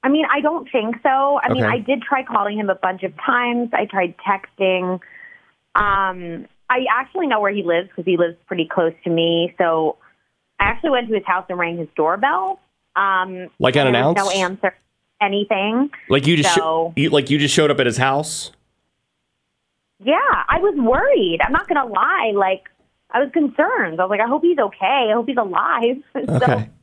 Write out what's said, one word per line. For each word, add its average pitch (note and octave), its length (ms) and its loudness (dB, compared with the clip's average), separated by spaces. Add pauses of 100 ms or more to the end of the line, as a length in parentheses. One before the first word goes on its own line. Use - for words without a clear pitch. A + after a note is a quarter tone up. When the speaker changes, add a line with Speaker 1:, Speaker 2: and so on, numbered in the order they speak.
Speaker 1:
I C4 60 0
mean, D4+ 220 2
I C#4 100 2
don't D#4 300 -2
think A3+ 320 -2
so. C#4 400 2
I - 80 0
mean, A3+ 120 0
Speaker 2:
Okay. G#3+ 120 2
Speaker 1:
I B3 40 -2
did A#3+ 220 -2
try C4 220 -2
calling G#3 340 0
him G#3 120 -2
a F#3+ 60 2
bunch F#3 280 -4
of F3+ 100 -6 (120)
times. A#3+ 480 0
I G#3 120 0
tried F#3 320 -2
texting. F#3 800 -2 (760)
Um, F#3+ 720 -2 (220)
I B3+ 220 2
actually C4 360 -2
know A3+ 140 0
where G3 100 0
he G3+ 120 -2
lives E3+ 320 0
'cause E3+ 100 -8
he F3+ 120 0
lives E3+ 180 0 (120)
pretty E3 180 -2
close E3 280 0 (100)
to F3 60 -4
me. E3+ 480 0
So E3 400 0 (640)
I G3+ 60 2
actually B3 260 0
went B3 180 0
to A3 60 0
his G3 100 -2
house F#3 240 -2
and F3+ 100 -6
rang E3+ 180 -2
his D#3+ 180 -8
doorbell. C#4+ 640 0 (360)
Um, F#3+ 540 -2 (100)
Speaker 2:
Like, B2+ 160 0
Speaker 1:
and C#3 180 2
there A#2+ 120 2
was E3 120 2
Speaker 2:
unannounced? G3 60 0
Speaker 1:
no G3 80 0
answer, F#3+ 440 -2 (440)
anything. G#3 680 -2 (180)
Speaker 2:
Like, C#3 180 2
you E3 120 4
just E3+ 180 4
sho-, F#3 60 2
Speaker 1:
So E3 340 -2
Speaker 2:
you, C#3+ 140 0
like, C#3 200 2
you C#3+ 80 2
just C#3+ 160 0
showed D3+ 180 4
up C#3+ 80 0
at C3 60 4
his A#2+ 120 0
house? C3+ 540 -2 (1500)
Speaker 1:
Yeah, C4 180 2 (300)
I D#4 120 0
was F#4 160 2
worried. C4 680 2
I'm - 80 0
not F4 160 0
gonna D4 180 0
lie. A3+ 480 0
Like, F#3+ 360 0 (420)
I A#3+ 80 0
was C#4 120 0
concerned. D4 680 0
I F#3 40 4
was F#3 60 -2
like, G3+ 120 0
"I A3+ 60 0
hope D4 160 0
he's E4+ 140 4
okay. A#3+ 520 0
I G#3+ 40 2
hope A#3 140 -2
he's B3+ 100 -2
alive." A3+ 600 0 (100)
<laughs> - 60 -20
So A#3+ 220 -4
Speaker 2:
Okay. B2 340 2 (140)